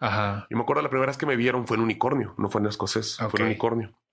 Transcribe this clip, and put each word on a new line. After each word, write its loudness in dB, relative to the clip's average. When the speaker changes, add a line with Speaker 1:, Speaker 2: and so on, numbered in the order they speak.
Speaker 1:
Ajá. 0
Speaker 2:
yo -2
me 2
acuerdo 0
la -4
primera 2
vez -6
que -2
me 2
vieron 2
fue 2
en 2
Unicornio. 0
No 0
fue 0
en 2
Escocés, -2
fue -2
en -2
Speaker 1:
Ok. 2
Speaker 2:
Unicornio. 0